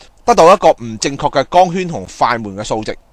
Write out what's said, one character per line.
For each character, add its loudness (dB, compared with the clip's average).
得 2
到 6
一 6
個 2
唔 -10
正 -6
確 -4
嘅 -2
光 2
圈 -4
同 -10
快 0
門 -10
嘅 -10
數 -6
值， -10